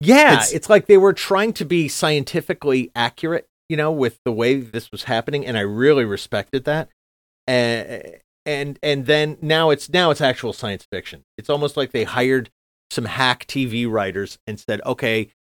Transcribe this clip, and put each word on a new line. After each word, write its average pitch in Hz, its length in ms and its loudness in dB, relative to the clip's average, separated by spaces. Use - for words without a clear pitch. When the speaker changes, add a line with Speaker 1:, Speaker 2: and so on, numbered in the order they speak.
Speaker 1:
Yeah, 254 400 6
Speaker 2:
It's - 120 -2
Speaker 1:
it's - 160 -6
like 214 160 6
they 202 120 8
were 190 140 6
trying 202 420 0
to 185 120 -8
be 156 240 0
scientifically 147 1080 -2
accurate, 131 520 -4
you 160 80 -4
know, 151 160 0
with 131 320 0
the 127 80 -2
way 117 240 2
this 120 380 -8
was 104 100 -12
happening, 131 420 -2
and 120 120 -4
I 104 40 0
really 120 440 2
respected 104 580 -6
that. 151 240 -2
A-, 117 720 -4
and, 147 360 -6
and 139 260 -2
then 151 340 0
now 160 300 2
it's, 143 180 -2
now 175 200 2
it's 147 120 0
actual 127 320 -2
science 101 360 -8
fiction. 82 340 -12
It's - 120 -10
almost 147 260 -2
like 135 160 -4
they 113 140 -2
hired 127 440 0
some 131 140 -4
hack 123 420 0
T 135 180 -4
V 117 200 -4
writers 98 640 -4
and 104 100 -10
said, 104 280 -6
"Okay, 113 460 -2